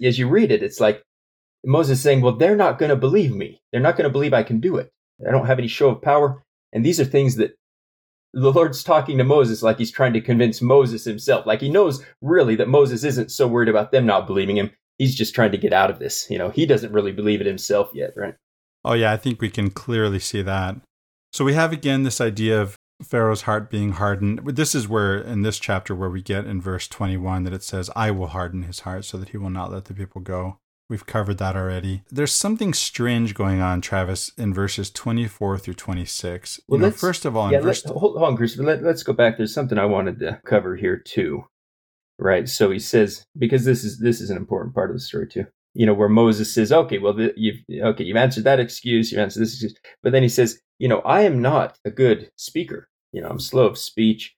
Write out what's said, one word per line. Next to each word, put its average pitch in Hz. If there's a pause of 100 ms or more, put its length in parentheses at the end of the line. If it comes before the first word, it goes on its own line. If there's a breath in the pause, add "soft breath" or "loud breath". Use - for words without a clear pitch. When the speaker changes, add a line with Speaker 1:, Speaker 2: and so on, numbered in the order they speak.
Speaker 1:
as 123
you 123
read 202
it, 110
it's -
like 110 (640)
Moses 135
saying, 139
"Well, 123
they're 180
not 175
gonna 151
believe 139
me. 98 (120)
They're 120
not 165
gonna 156
believe 139
I 117
can 113
do 170
it. - (380)
I -
don't 127
have 131
any 120
show 139
of 113
power." 143 (300)
And 113
these 170
are 131
things 135
that 107 (800)
the 135
Lord's 165
talking 151
to 131
Moses 131
like 110
he's 117
trying 127
to 113
convince 117
Moses 123
himself. 110
Like 107
he 135
knows 165 (200 loud breath)
really 135
that 120
Moses 131
isn't 123
so 131
worried 117
about 107
them 127
not 95
believing 98
him. 104 (260)
He's 131
just -
trying 110
to 101
get 98
out 95
of 101
this. -
You 95
know, 90
he 147
doesn't 113
really 101
believe 104
it 98
himself 98
yet, 69
right? 98 (500)
Speaker 2:
Oh, 117
yeah, 113
I 110
think 117
we 110
can 101
clearly 107
see -
that. 95 (560)
So 147
we 139
have, 165
again, 139
this 127
idea 110
of 101 (260)
Pharaoh's 110
heart 107
being 104
hardened. 101
This 143
is 117
where, 101
in 104
this 107
chapter, 98
where 92
we 92
get 98
in 101
verse 92
twenty-one 92
that 90
it 95
says, 92
"I 107
will 92
harden 90
his 87
heart 92
so -
that 95
he -
will 98
not 92
let 95
the -
people 95
go." 92 (320)
We've 110
covered 101
that 95
already. 92
There's 143
something 214
strange 117
going 98
on, 90
Travis, 95
in 107
verses 98
twenty-four 110
through 92
twenty-six. 90
You -
Speaker 1:
Well, 104
Speaker 2:
know, 175
Speaker 1:
let's, 214
Speaker 2:
first 180
of 123
all, 107
in 139
Speaker 1:
yeah, 143
Speaker 2:
verse -
Speaker 1:
let, 151
hold, 175
hold 156
on, 117
Chris. 117
Let, 147
let's 165
go -
back. 117
There's 110
something 131
I 101
wanted 98
to -
cover 92
here 90
too, 76 (720)
right? 92
So 101
he 95
says, 107 (120)
because 123
this 127
is, 104
this 113
is 98
an 92
important 90
part 95
of 120
the 131
story -
too. 95 (280)
You 113
know, 107
where 104
Moses 110
says, 110
"Okay, 151
well, 101
the, 110
you've, 107 (100)
okay, 110
you've 98
answered 127
that 135
excuse, 117
you've 101
answered 104
this 113
excuse," 123 (260 soft breath)
but 123
then 131
he 123
says, 117 (200)
"You 127
know, 117
I 175
am 165
not 127
a 104
good 127
speaker. - (240)
You 95
know, 80
I'm 85
slow 123
of -
speech. -